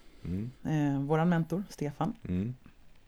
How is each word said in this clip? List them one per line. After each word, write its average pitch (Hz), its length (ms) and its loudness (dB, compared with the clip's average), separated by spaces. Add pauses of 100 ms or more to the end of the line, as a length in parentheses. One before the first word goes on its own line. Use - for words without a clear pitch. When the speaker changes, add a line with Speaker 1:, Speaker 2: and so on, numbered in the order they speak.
(240)
Speaker 1:
Mm. 98 260 -4 (140)
Speaker 2:
Eh, 147 380 2
våran 160 260 4
mentor, 165 400 2
Stefan. 147 460 -4 (140)
Speaker 1:
Mm. 95 260 -2 (540)